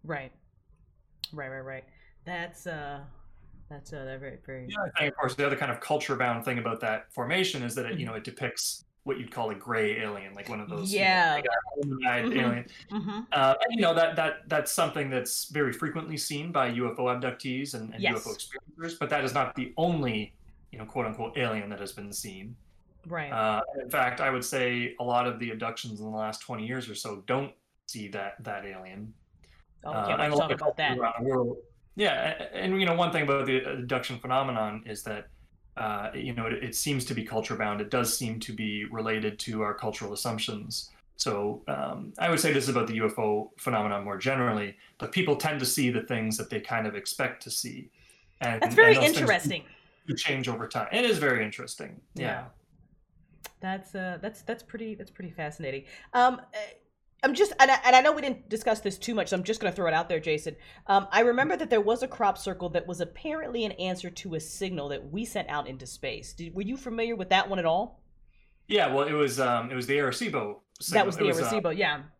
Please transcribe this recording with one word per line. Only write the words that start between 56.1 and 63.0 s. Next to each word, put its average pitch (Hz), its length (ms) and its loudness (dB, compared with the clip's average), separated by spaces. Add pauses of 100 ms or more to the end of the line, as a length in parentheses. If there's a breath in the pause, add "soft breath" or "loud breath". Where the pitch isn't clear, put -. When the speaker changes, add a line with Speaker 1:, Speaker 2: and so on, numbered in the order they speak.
Speaker 1:
Um, 247 220 6
uh, - 220 -14 (640)
I'm 269 120 4
just, 403 260 6
and 269 100 12
I, 262 160 8
and 247 80 10
I 254 60 12
know 302 140 8
we 302 80 0
didn't - 260 -4
discuss 220 320 2
this 190 180 -4
too - 160 -4
much, 196 140 2
so 196 80 2
I'm 185 80 -2
just 220 160 0
gonna 185 140 0
throw 185 140 0
it 160 60 4
out 170 140 2
there, 165 140 0
Jason. 156 340 -2 (320 loud breath)
Um, 196 240 6
I 196 80 8
remember 247 380 6
that - 120 -4
there 220 120 6
was 226 200 2
a 262 60 -2
crop 202 300 2
circle 180 320 -6
that 165 180 0
was 180 140 -6